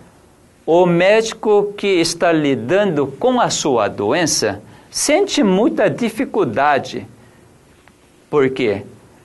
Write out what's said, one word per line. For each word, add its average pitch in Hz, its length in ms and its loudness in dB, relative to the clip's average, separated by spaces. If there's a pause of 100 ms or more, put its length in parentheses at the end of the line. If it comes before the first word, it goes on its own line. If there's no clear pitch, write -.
(640)
o 175 220 4
médico 208 920 2
que 196 240 0
está 170 320 0
lidando 147 760 0
com 247 320 -2
a 175 100 0
sua 117 380 0
doença 104 760 -2 (260)
sente 311 540 0
muita 202 480 2
dificuldade. 139 1160 -2 (1200)
Por 139 200 2
quê? 110 340 -2 (400)